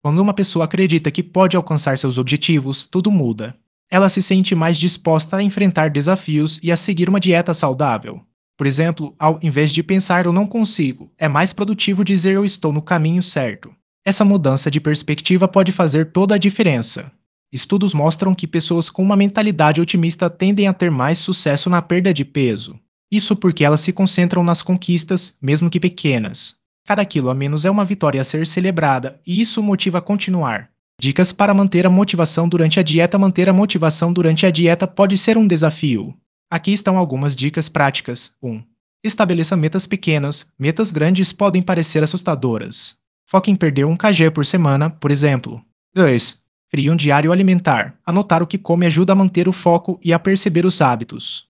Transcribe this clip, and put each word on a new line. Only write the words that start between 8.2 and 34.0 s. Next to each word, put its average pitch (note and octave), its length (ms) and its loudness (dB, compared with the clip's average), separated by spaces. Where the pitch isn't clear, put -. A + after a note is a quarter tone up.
Por C#3 80 -2
exemplo, D3+ 500 -2
ao D#3 260 0
invés D3 280 0
de E3 120 -2
pensar, F#3 440 0
"Eu F3 60 0
não G3 140 0
consigo", G3+ 680 -4
é D#3 120 -2
mais D#3 240 0
produtivo G3+ 520 -2
dizer, F#3+ 300 2
"Eu G3 100 0
estou E3 280 -2
no D3+ 100 -2
caminho E3 400 0
certo." B2 480 -6
Essa G3 200 2
mudança D3+ 460 2
de D3+ 100 0
perspectiva D#3 680 0
pode F#3 240 2
fazer D#3+ 400 0
toda G3 240 2
a G3+ 40 2
diferença. E3+ 760 -2
Estudos F#3+ 420 -2
mostram D#3+ 400 0
que F3+ 120 -4
pessoas E3+ 440 -2
com - 120 -4
uma G3 140 2
mentalidade G3 640 2
otimista E3+ 480 0
tendem G3 380 0
a F#3+ 60 2
ter F3+ 180 0
mais C#3+ 280 0
sucesso D#3 520 -2
na F3 100 2
perda F3+ 320 0
de C#3 120 -2
peso. B2 540 -4
Isso G#3 260 0
porque E3 280 0
elas D3+ 160 4
se F#3 120 -2
concentram F3+ 500 0
nas E3+ 200 0
conquistas, F3+ 800 -2
mesmo D3+ 300 0
que F3 100 -2
pequenas. C3+ 760 -4
Cada G#3 180 0
quilo C#3 260 -2
a C3 40 -2
menos C#3+ 300 -4
é F#3 60 2
uma G3+ 140 0
vitória D#3+ 360 -2
a C3 40 -4
ser D#3 220 -4
celebrada, D#3 800 -2
e F3+ 140 -2
isso A3+ 220 -2
motiva F#3+ 360 -2
a E3+ 40 -2
continuar. F3+ 680 -4
Dicas C#3 320 0
para G3+ 200 0
manter G3 340 2
a F#3 40 4
motivação E3+ 580 2
durante E3 320 2
a - 20 2
dieta. E3 360 2
Manter F#3 300 2
a F#3+ 40 4
motivação F3 600 0